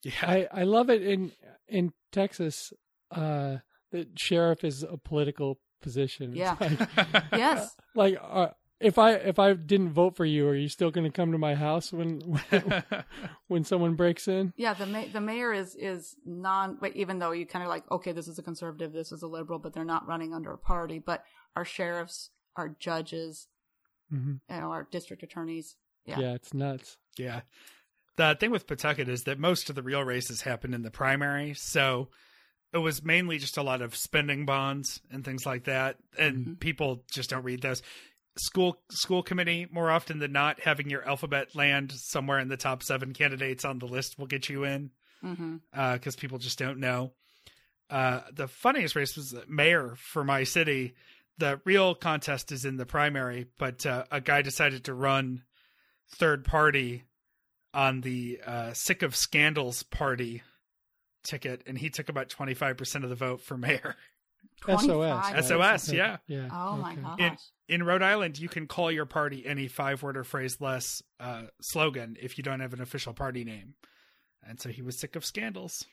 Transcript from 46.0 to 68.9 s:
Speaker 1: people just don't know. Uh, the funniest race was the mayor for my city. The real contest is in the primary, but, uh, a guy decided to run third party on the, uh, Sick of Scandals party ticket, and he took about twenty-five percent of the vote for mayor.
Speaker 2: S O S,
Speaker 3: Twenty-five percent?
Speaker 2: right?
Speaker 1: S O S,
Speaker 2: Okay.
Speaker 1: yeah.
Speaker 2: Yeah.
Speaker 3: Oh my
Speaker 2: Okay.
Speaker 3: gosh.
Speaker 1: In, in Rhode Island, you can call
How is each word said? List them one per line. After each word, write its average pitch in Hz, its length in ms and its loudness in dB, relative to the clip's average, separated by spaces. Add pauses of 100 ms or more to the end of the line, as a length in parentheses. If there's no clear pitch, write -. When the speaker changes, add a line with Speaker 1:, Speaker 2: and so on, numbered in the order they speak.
Speaker 1:
people 131 220 -8
just 123 200 -6
don't 131 200 -4
know. 127 340 -2 (800)
Uh, 131 300 2 (120)
the 139 160 -6
funniest 240 460 2
race 143 220 0
was 139 140 -10
the 120 180 -12
mayor 151 480 4
for - 280 -6
my 139 200 2
city. 135 500 2 (440)
The 143 260 0
real 190 320 6
contest 151 560 -2
is 131 120 -6
in 135 120 -2
the 127 100 -6
primary, 131 600 0 (120)
but, 131 260 -4
uh, 127 280 -2
a 143 80 -2
guy 143 220 4
decided 135 420 0
to 135 100 -6
run 131 480 0 (720)
third 147 280 2
party 139 600 4 (720)
on 135 280 2
the, 123 440 -4
uh, 117 280 -6
Sick - 280 0
of 139 140 0
Scandals 147 680 2
party 123 600 -2 (840)
ticket, 131 420 -8
and 131 120 -8
he 156 120 -4
took 147 180 -8
about 139 200 -4
twenty-five 135 480 -2
percent 135 280 -6
of 123 60 -4
the 123 60 -6
vote 127 240 -4
for - 160 -8
mayor. 131 400 0 (720)
Speaker 2:
S - 0 -
O 196 40 6
S, 202 140 6
Speaker 3:
Twenty-five 156 480 4
percent? - 0 -
Speaker 2:
right? 151 100 4
Speaker 1:
S - 60 0
O 170 100 4
S, 196 280 4
Speaker 2:
Okay. 151 100 0
Speaker 1:
yeah. 196 180 2 (100)
Speaker 2:
Yeah. 135 260 -6
Speaker 3:
Oh 180 240 -4
my - 160 -6
Speaker 2:
Okay. 151 100 -10
Speaker 3:
gosh. 160 180 -8
Speaker 1:
In, 170 160 2 (320)
in 170 160 0
Rhode 185 180 4
Island, 190 360 2
you 156 100 -8
can 160 180 -8
call 170 240 0